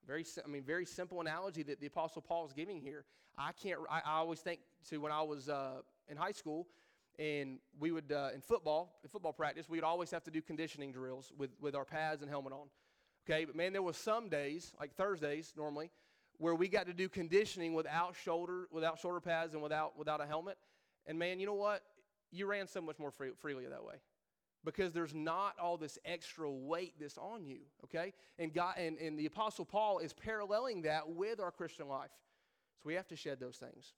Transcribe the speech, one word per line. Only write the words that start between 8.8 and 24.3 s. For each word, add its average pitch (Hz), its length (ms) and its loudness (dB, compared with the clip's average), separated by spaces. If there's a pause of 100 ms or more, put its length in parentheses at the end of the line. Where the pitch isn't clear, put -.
in 135 60 -16
football 175 240 -4
practice, 151 340 0
we 165 100 -2
would 160 60 2
always 165 280 4
have 165 140 -2
to 160 60 -10
do 160 100 2
conditioning 151 500 -4
drills 127 440 -6
with, 139 140 -2 (100)
with 143 160 -2
our 135 100 0
pads 156 360 -2
and 143 80 -8
helmet 139 240 -2
on. 143 140 -10 (600)
Okay, 160 180 4
but 143 100 -8
man, 180 180 2
there 196 80 2
was 170 160 0
some 220 320 2
days, 147 500 -2
like 143 140 -8
Thursdays 160 640 0
normally, 151 320 -4 (480)
where 165 160 6
we 170 140 6
got 190 180 4
to 180 80 -6
do 185 160 2
conditioning 175 640 4
without 160 420 4
shoulder, 175 560 0
without 160 280 4
shoulder 175 200 2
pads 165 340 2
and 151 100 -2
without, 151 340 2
without 151 240 2
a 147 60 -2
helmet. 165 300 -2 (500)
And 156 100 -2
man, 180 220 2
you 196 80 0
know 208 80 2
what? 202 260 2 (500)
You 190 140 -2
ran 196 220 0
so 185 140 -4
much 156 180 -4
more 143 120 -4
free-, 131 240 -4
freely 135 300 -4
that 131 180 -8
way 113 120 -10 (680)